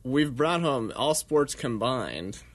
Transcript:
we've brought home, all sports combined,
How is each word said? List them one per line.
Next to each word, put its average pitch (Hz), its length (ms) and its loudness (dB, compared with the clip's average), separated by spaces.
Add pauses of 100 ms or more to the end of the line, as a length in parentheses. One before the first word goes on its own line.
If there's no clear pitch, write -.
we've 143 300 2
brought 160 280 2
home, 131 340 0
all 143 180 2
sports 147 400 2
combined, 110 840 -2 (140)